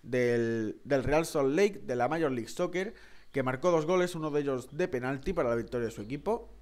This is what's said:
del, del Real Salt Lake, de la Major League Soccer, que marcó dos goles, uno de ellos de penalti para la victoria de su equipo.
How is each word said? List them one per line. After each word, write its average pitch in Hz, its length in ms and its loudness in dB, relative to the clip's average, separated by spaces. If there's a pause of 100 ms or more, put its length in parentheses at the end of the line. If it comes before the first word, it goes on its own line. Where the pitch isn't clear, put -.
del, 117 800 2
del 131 220 2
Real 151 200 2
Salt 143 300 0
Lake, 196 300 2
de 123 100 -4
la 123 140 2
Major 156 240 0
League 117 180 -4
Soccer, 185 420 -4 (380)
que 135 140 -2
marcó 131 260 2
dos 160 160 4
goles, 180 300 2
uno 156 160 -4
de 147 80 2
ellos 135 360 -4
de 180 120 0
penalti 131 440 -2
para 160 160 0
la 117 60 2
victoria 117 320 -2
de 107 60 -6
su 110 100 -10
equipo. 147 600 -4